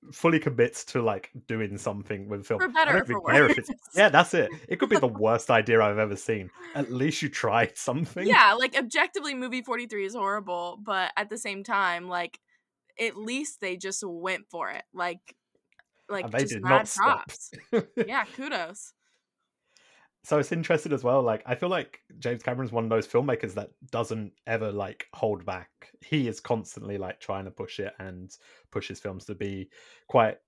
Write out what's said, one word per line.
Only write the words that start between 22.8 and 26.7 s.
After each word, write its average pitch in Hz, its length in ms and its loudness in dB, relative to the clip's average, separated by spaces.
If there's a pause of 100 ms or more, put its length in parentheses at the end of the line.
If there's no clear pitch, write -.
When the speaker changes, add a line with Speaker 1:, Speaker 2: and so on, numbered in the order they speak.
Speaker 1:
of 113 80 -2
those 110 160 2
filmmakers 120 480 0
that 101 160 -8 (220)
doesn't 110 400 -4 (140)
ever, 110 260 -2
like, 101 420 -6
hold 101 300 -2
back. - 560 -10
He 143 260 0
is 107 140 -4
constantly, 107 580 -4